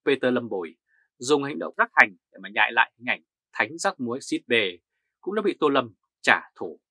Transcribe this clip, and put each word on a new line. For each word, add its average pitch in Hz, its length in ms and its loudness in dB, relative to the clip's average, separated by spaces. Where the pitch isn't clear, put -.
Peter 131 280 0
Lâm 120 160 -4
Bùi, 90 280 -8
dùng 139 260 0
hành 151 160 -8
động 165 180 -8
rắc 226 160 2
hành 107 220 6
để - 100 -20
mà 98 120 -14
nhại 110 180 2
lại 117 260 2
hình 120 120 -8
ảnh 104 120 -4
thánh 127 240 -4
rắc 190 220 -4
muối 127 220 -6
xít 156 260 -6
bề 101 320 0
cũng 196 140 -8
đã 220 60 -2
bị 202 180 -2
Tô 151 100 2
Lâm 127 240 0
trả 104 340 2
thù. 82 240 -12